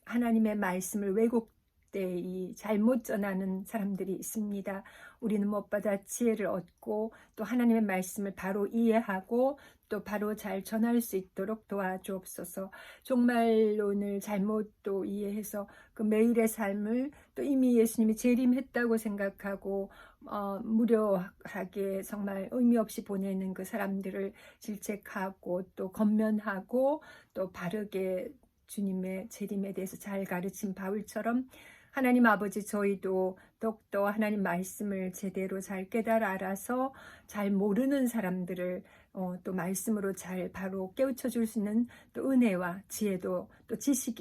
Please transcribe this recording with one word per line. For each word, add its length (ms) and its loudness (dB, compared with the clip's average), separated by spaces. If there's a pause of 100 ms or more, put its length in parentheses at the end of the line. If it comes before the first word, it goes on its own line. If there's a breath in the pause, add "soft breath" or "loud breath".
하나님의 500 2
말씀을 560 -2
왜곡되이 1400 -2
잘못 480 2
전하는 600 -2
사람들이 480 -4
있습니다. 680 -6 (360 loud breath)
우리는 260 0
무엇보다 600 -2
지혜를 400 0
얻고 640 -4 (240 loud breath)
또 80 -6
하나님의 380 4
말씀을 540 -2
바로 320 -2
이해하고 920 2 (300 loud breath)
또 140 -4
바로 320 -2
잘 280 -6
전할 380 2
수 160 -4
있도록 500 -6
도와주옵소서. 1040 -6 (300 loud breath)
종말론을 1200 4
잘못 500 -2 (120)
또 200 -2
이해해서 640 -6 (280 loud breath)
그 80 -4
매일의 440 6
삶을 600 -2 (240 loud breath)
또 80 -6
이미 340 4
예수님이 400 6
재림했다고 840 2
생각하고, 920 -4 (380 loud breath)
어, 360 -4
무료하게 1400 0
정말 480 -6
의미 260 6
없이 260 -2
보내는 520 -2
그 100 -6
사람들을 640 -4 (280 loud breath)
질책하고 1040 -6 (120)
또 160 -6
권면하고 1080 2 (320 loud breath)
또 180 -4
바르게 800 -4 (360)
주님의 640 -4
재림에 440 -6
대해서 240 -6
잘 260 -6
가르친 520 -4
바울처럼 720 -4 (440 loud breath)
하나님 360 6
아버지, 360 2
저희도 760 0 (200 loud breath)
더욱더 460 -2
하나님 380 2
말씀을 680 -2
제대로 480 -4
잘 300 -8
깨달아 400 2
알아서 640 -4 (320 loud breath)
잘 240 -4
모르는 560 2
사람들을, 800 -4 (300 soft breath)
어, 300 -6
또 100 -6
말씀으로 600 -2
잘 380 -6
바로 420 -6
깨우쳐 360 0
줄 180 0
수 100 -6
있는 300 2 (260 loud breath)
또 180 -2
은혜와 580 2
지혜도 600 -2 (180 soft breath)
또 80 -4
지식, 460 -2